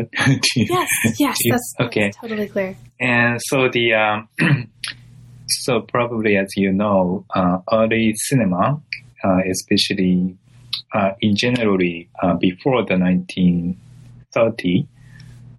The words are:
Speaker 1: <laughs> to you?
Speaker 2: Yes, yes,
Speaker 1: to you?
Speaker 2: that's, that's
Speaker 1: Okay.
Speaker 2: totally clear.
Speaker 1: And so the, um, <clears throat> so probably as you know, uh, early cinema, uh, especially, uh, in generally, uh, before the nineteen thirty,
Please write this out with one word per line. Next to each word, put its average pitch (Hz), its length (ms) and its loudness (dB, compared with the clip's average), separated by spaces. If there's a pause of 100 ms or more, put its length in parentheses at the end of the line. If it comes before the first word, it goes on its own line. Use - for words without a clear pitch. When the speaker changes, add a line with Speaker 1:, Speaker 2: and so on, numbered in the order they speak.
(120)
Speaker 1:
<laughs> - 40 -12
to - 340 2 (100)
you? 104 80 2
Speaker 2:
Yes, 349 200 -2 (300)
yes, 285 200 0
Speaker 1:
to - 60 -2
you? 233 80 2
Speaker 2:
that's, - 260 -4
that's 233 100 -2
Speaker 1:
Okay. - 220 0 (100)
Speaker 2:
totally 214 280 -6
clear. 190 280 -6 (240)
Speaker 1:
And 120 480 0
so 131 200 2
the, 120 260 0
um, 107 340 0 (100)
<clears throat> 143 320 0 (920)
so 117 160 0
probably 110 560 0
as 98 200 0
you 98 160 2
know, 95 520 0 (100)
uh, 90 240 0 (140)
early 113 420 2 (140)
cinema, 113 520 0 (440)
uh, 92 160 2 (100)
especially, 92 880 0 (580)
uh, 98 160 0 (100)
in 107 160 0
generally, 98 720 0 (140)
uh, 87 120 2
before 98 500 0
the 95 120 -2
nineteen 90 840 0 (560)
thirty, 110 520 0 (720)